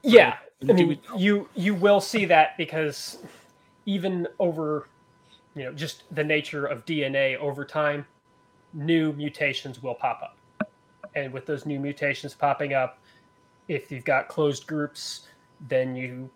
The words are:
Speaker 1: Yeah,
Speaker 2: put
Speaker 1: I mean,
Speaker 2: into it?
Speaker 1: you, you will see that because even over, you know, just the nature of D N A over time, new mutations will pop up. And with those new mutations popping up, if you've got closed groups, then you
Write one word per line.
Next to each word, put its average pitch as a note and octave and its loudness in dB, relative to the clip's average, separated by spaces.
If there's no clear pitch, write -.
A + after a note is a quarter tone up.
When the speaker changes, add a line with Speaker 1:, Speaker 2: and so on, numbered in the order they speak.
Speaker 1:
Yeah, G3+ 8
Speaker 2:
put C3 0
Speaker 1:
I - 10
mean, E3+ 6
Speaker 2:
into C#3+ -8
it? G#3+ -4
Speaker 1:
you, G3+ 2
you G3+ 0
will G3+ 6
see G#3 -2
that D#3+ 6
because D#3 -6
even F#3 -2
over, D#3 -2
you C#3 -10
know, C3 -8
just D3+ -10
the D#3 -2
nature D3+ -2
of C#3 -8
D D3+ -2
N C3+ -2
A C3+ 0
over C#3+ -6
time, D3 -2
new D#3 0
mutations C#3 -4
will B2+ -6
pop - -4
up. - -12
And C3+ -6
with C3 -12
those D3 -6
new C#3+ -6
mutations C#3+ -6
popping C#3 -2
up, C3 -2
if - -6
you've C3 -10
got C#3 0
closed D3 -2
groups, - -8
then C3 -2
you B2+ -10